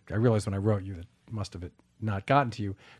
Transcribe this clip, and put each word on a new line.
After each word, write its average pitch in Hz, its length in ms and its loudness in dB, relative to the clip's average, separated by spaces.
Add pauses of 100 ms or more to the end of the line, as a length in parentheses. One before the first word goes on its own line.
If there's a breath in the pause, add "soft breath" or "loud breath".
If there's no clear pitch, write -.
I 92 60 -4
realized 110 300 4
when 98 80 -2
I 98 60 0
wrote 101 240 2
you 98 100 -8
that 85 120 -12 (260)
must 107 220 -6
have 90 100 -10
it 87 100 -12 (260)
not 101 280 -2
gotten 139 240 4
to 104 120 -8
you. 98 120 -4 (240 soft breath)